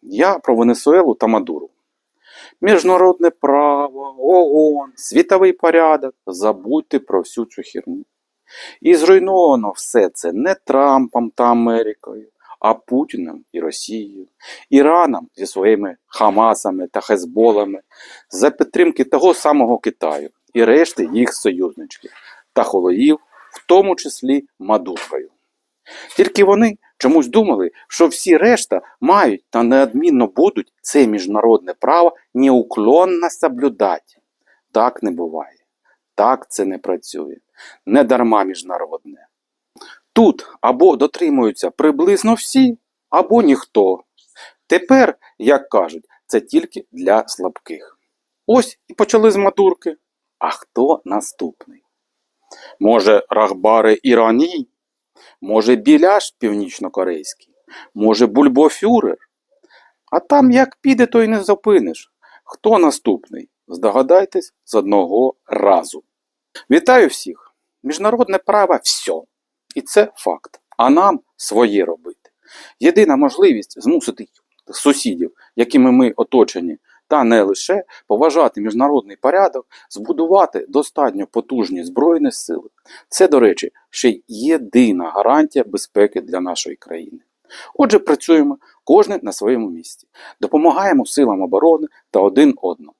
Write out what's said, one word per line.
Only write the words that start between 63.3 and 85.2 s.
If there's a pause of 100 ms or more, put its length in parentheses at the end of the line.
Здогадайтесь (100)
з
одного (120)
разу. (680)
Вітаю
всіх! (280)
Міжнародне
право
всьо. (500)
І
це
факт. (160)
А
нам (160)
своє
робити. (500)
Єдина
можливість
змусити (460)
сусідів, (240)
якими
ми
оточені, (300)
та
не
лише, (220)
поважати
міжнародний
порядок, (240)
збудувати
достатньо
потужні
збройні
сили. (400)
Це,
до
речі, (200)
ще
й
єдина
гарантія